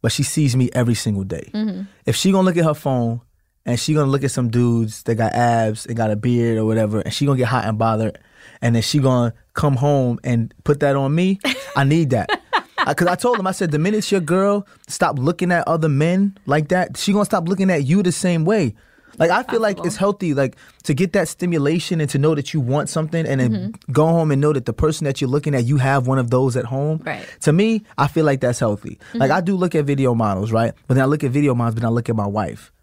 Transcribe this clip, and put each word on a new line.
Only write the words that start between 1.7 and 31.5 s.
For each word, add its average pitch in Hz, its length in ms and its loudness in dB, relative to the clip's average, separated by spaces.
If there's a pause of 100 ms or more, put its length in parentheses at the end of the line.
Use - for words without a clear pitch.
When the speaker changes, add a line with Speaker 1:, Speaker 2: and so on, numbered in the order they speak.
Speaker 1:
If 220 120 0
she 190 160 2
gonna 190 120 4
look 180 120 2
at 170 80 2
her 156 100 2
phone 120 460 -2 (440)
and 120 140 -2
she - 160 -2
gonna 147 160 2
look 139 140 0
at 131 80 0
some 123 180 -2
dudes 117 540 0
that 117 100 0
got 110 200 -2
abs 113 520 0
and 117 100 -6
got 113 140 0
a 104 60 -2
beard 117 420 0
or 110 80 0
whatever, 110 340 0
and - 140 -6
she 143 120 -2
gonna 135 120 2
get 123 100 0
hot 123 160 -2
and 107 140 -4
bothered, 110 400 0 (420)
and 117 140 2
then 117 80 2
she - 160 0
gonna 127 340 2 (200)
come 143 240 0
home 131 480 0
and 117 280 -2 (120)
put 143 160 0
that 143 160 2
on 139 180 0
me, 190 240 0 (200)
Speaker 2:
<laughs> - 180 -8
Speaker 1:
I 139 80 2
need 151 260 2
that." 117 180 0 (500)
I, 339 140 0
'cause - 160 2
I 175 60 2
told 247 240 0
him, 190 80 -2
I 214 60 -2
said, 180 180 -2
"The 147 80 0
minute 208 320 0
your 196 100 2
girl 196 460 0 (220)
stop 151 300 0
looking 170 340 0
at 170 160 2
other 160 200 0
men 175 480 0 (100)
like 147 220 0
that, 180 280 0
she - 160 -2
gonna 208 120 2
stop 175 240 -2
looking 190 220 0
at 151 140 2
you 175 180 2
the 180 100 2
same 175 320 0
way." 175 300 0 (420)
Like, 165 140 2
I 214 140 2
feel 240 160 -2
like 208 160 0
Speaker 2:
Possible. 170 100 -6
Speaker 1:
it's 190 100 -4
healthy, 190 380 0
like, 135 220 -2 (260)
to - 100 -2
get 165 200 0
that 180 160 2
stimulation 165 720 -2
and 147 100 -2
to 151 80 0
know 156 160 4
that 147 180 -6
you 160 60 -2
want 143 300 -2
something 160 360 -2
and 135 160 0
then 123 120 2
Speaker 2:
Mm-hmm. 110 400 -6
Speaker 1:
go 151 160 4
home 165 240 2
and 139 80 2
know 151 120 2
that 131 140 -2
the 120 60 -4
person 156 320 -2
that 139 160 -2
you're 131 100 -2
looking 143 240 -2
at, 127 120 2
you 143 100 2
have 135 320 2
one 135 100 2
of 120 120 -2
those 127 260 2
at 123 80 -2
home. 143 420 -4
Speaker 2:
Right. - 180 -8 (180)
Speaker 1:
To - 100 4
me, 214 320 2 (120)
I 123 120 2
feel 160 160 0
like 135 160 2
that's 123 180 0
healthy. 107 400 -4 (160)
Like, 135 160 2
Speaker 2:
Mm-hmm. 151 80 2
Speaker 1:
I - 20 0
do 185 160 -2
look 180 200 0
at 151 80 2
video 135 320 0
models, 107 340 0
right? 113 220 2 (160)
But 131 60 2
then 131 100 4
I - 20 2
look 147 160 0
at 135 80 0
video 139 240 2